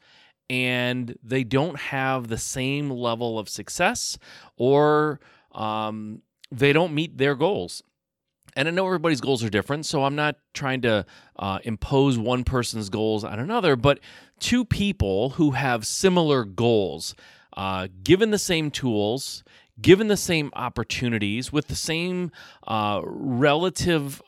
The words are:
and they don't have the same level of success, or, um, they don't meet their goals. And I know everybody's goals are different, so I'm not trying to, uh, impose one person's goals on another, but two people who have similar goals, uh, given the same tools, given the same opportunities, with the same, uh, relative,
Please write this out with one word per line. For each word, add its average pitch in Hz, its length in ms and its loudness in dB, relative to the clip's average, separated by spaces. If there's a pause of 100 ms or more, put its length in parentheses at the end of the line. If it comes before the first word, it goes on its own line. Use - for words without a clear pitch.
(480)
and 123 720 -2
they 127 220 -2
don't 135 340 0
have 131 520 -4
the 110 100 -4
same 139 520 -4
level 117 500 -2
of 98 80 -10
success, - 680 -2 (400)
or, 147 600 4 (320)
um, 107 720 -6 (300)
they 143 200 2
don't 160 220 2
meet 147 240 -4
their 139 160 2
goals. 131 480 -2 (760)
And 139 120 0
I - 20 0
know 185 160 0
everybody's 165 340 2
goals 120 220 0
are 113 80 -2
different, 139 340 0
so 147 200 0
I'm 139 100 0
not 151 220 0 (160)
trying 131 300 -4
to, 110 220 2 (320)
uh, 95 280 -4
impose 135 520 2
one 123 280 0
person's 113 440 -4
goals 107 360 -2
on 104 160 -8
another, 180 340 2
but 135 240 4 (400)
two 247 260 0
people 131 640 0
who 147 220 2
have 127 320 -2
similar 160 600 2
goals, 98 720 0 (400)
uh, 95 320 -4 (160)
given 190 260 6
the 208 80 2
same 160 320 -2
tools, 117 720 -2 (380)
given 185 260 8
the 208 100 2
same 160 380 0
opportunities, 117 1000 -2
with 147 140 0
the - 80 -10
same, 175 560 -4 (380)
uh, 104 360 0
relative, 143 1200 0